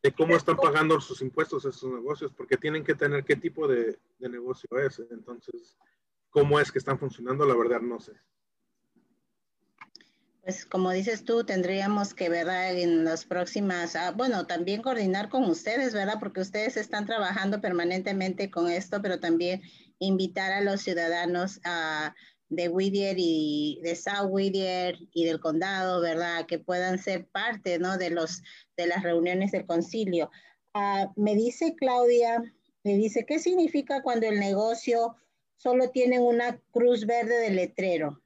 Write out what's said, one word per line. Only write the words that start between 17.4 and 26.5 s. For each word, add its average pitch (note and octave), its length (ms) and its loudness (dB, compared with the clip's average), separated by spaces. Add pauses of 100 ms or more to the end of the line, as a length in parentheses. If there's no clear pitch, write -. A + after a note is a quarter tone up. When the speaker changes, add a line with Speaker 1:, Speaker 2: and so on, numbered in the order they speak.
Speaker 2:
permanentemente F#3+ 920 -2
con F3 180 0
esto, F#3+ 320 -4
pero F#3 200 -2
también F3 400 0 (380)
invitar F#3+ 520 0
a G3 80 0
los G3+ 220 0
ciudadanos, F3 840 -2
ah, D#3 500 -4 (360)
de F3 180 -2
Whittier G3 500 0
y D3+ 640 0
de E3+ 140 -4
South G3+ 340 -4
Whittier F#3 680 0 (140)
y E3+ 140 2
del D#3+ 140 0
condado, F#3 640 0
¿verdad?, E3 440 -2
que E3 140 -4